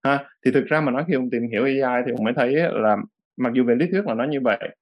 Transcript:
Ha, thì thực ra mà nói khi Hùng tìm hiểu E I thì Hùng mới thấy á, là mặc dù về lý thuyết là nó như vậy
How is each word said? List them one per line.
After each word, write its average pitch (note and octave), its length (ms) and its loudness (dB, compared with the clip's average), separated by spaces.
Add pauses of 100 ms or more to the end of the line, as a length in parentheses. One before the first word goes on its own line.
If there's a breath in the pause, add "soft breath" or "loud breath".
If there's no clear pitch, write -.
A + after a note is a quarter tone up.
Ha, C#3 200 2 (200 loud breath)
thì C3 80 4
thực C3+ 140 2
ra D#3 140 2
mà C#3 120 0
nói C#3 160 -2
khi F#3 60 0
Hùng B2+ 160 -2
tìm A#2 120 -2 (100)
hiểu A2 120 0
E C#3 80 0
I B2+ 340 0
thì A#2+ 60 -4
Hùng A#2 120 -2
mới A#2+ 120 0
thấy C3+ 240 2
á, E3+ 120 2
là G#2+ 240 2 (400)
mặc B2 180 -2
dù B2+ 100 4
về A#2+ 100 2
lý D3+ 120 2
thuyết G3 200 -2
là A2+ 80 -2
nó A#2 100 -2
như C#3+ 160 -2
vậy A#2 180 0 (240)